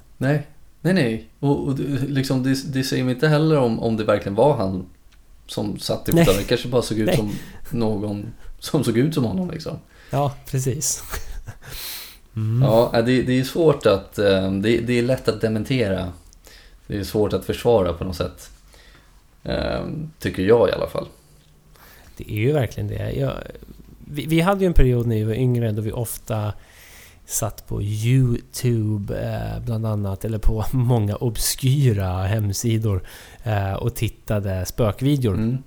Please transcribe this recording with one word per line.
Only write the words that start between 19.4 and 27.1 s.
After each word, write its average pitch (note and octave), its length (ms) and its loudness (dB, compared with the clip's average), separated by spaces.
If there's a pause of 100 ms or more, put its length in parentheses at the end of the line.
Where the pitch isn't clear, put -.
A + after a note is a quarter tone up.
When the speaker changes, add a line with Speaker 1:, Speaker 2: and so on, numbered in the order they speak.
Speaker 1:
Eh, - 380 -4 (380)
tycker F#2 240 -4
jag A2 260 6
i - 40 0
alla - 140 -4
fall. - 200 -6 (1120)
Speaker 2:
Det - 160 -14
är G#2 80 -6
ju C3 120 2
verkligen A2 360 -2
det. G#2 240 -6
Jag, C3+ 200 -2 (720)
vi, D3 220 -8
vi D#3+ 140 4
hade F#3+ 200 4
ju F#3+ 60 4
en E3 60 2
period B2 340 6
när A2+ 100 0
vi G#2+ 80 0
var A2 100 -2
yngre A#2+ 380 2
då G#2+ 100 -2
vi G#2+ 100 -4
ofta G#2+ 600 -4 (720)